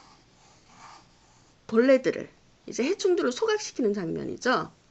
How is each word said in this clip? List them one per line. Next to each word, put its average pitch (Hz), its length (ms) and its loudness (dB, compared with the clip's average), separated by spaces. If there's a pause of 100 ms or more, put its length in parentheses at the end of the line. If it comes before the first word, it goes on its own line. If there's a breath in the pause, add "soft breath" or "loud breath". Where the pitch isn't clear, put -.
(1700)
벌레들을, 254 640 2 (360)
이제 - 180 -4
해충들을 339 480 0
소각시키는 415 600 -2
장면이죠. 165 800 -4 (180)